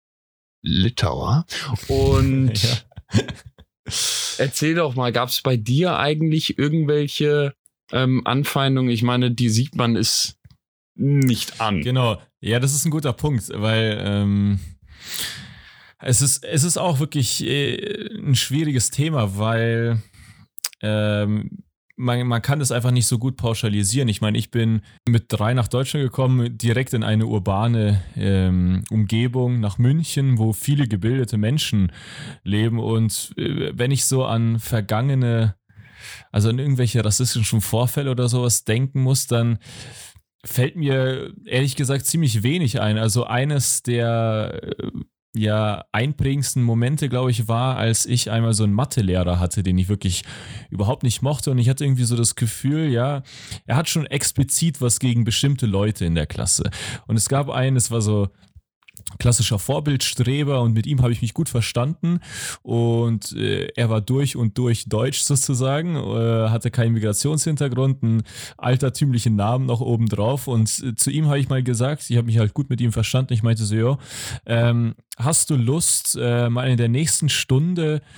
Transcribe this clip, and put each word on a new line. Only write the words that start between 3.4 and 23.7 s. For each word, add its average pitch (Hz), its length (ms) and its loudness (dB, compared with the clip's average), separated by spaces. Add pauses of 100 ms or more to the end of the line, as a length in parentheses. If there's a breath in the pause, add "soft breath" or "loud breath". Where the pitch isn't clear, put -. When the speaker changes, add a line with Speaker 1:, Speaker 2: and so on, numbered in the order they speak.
Speaker 1:
erzähl 151 380 0
doch 151 200 0
mal, 123 160 0
gab's 123 300 0
bei 131 160 2
dir 131 400 2
eigentlich 156 600 0
irgendwelche, 147 960 2 (380)
ähm, 131 340 2
Anfeindungen? 135 640 2
Ich 120 140 0
meine, 123 260 2
die 120 200 0
sieht 117 260 2
man 117 220 2
es - 400 0 (580)
nicht 135 640 2
an. 104 220 0
Speaker 2:
Genau. 123 400 0 (180)
Ja, 113 200 0
das 139 140 0
ist 147 120 -2
ein 160 60 0
guter 147 220 -2
Punkt, 143 400 -2
weil, 110 480 0
ähm, 101 580 2 (1400 loud breath)
es 131 220 0
ist, 139 220 0
es 147 200 -2
ist 175 140 0
auch 160 220 0
wirklich, 147 440 -2
äh, - 720 -4
ein 139 180 0
schwieriges 139 560 0
Thema, 131 460 -2
weil, 113 680 0 (800 loud breath)
ähm, 107 840 -2 (320)
man, 123 320 -2
man 117 160 0
kann 143 160 0
das 131 120 -2
einfach 123 200 0
nicht 123 160 4
so 123 100 0
gut 131 200 -2
pauschalisieren. 107 680 0